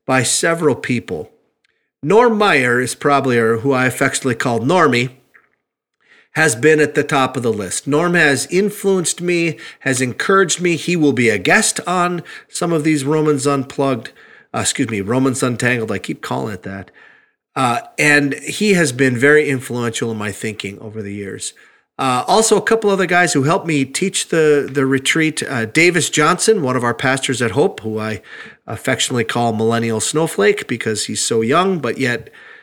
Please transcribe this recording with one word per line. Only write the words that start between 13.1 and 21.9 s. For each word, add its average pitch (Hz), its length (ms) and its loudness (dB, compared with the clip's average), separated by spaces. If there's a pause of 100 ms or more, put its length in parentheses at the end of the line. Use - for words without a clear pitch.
Unplugged, 135 680 -2 (400)
uh, 123 60 -6
excuse 113 320 -2
me, 104 100 -4
Romans 127 420 0
Untangled. 120 480 0
I 101 80 -2
keep - 220 -8
calling 123 320 -6
it 95 120 -14
that. 98 260 -12 (640)
Uh, 120 240 0 (180)
and 147 360 2
he 202 400 0
has 160 180 2
been 127 240 2
very 147 320 4
influential 120 600 -4
in 110 80 -6
my 104 140 -4
thinking 101 480 -10
over 110 200 -12
the 101 140 -10
years. 101 400 -10 (420)